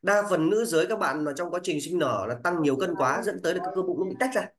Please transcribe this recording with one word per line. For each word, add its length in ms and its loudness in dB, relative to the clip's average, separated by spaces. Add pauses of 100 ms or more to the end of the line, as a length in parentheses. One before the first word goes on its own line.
Đa 280 2
phần 200 4
nữ 160 4
giới 220 2
các 120 -2
bạn 240 0
mà 120 -2
trong 160 -4
quá 120 -2
trình 180 -2
sinh 180 -2
nở 280 0
là 160 -4
tăng 180 0
nhiều 140 4
cân 200 -2
quá, 280 0
dẫn 200 -4
tới 120 0
là 80 -2
cái 120 -6
cơ 60 0
bụng 180 -2
nó 60 0
bị 140 -6
tách 160 2
ra. 120 -2 (120)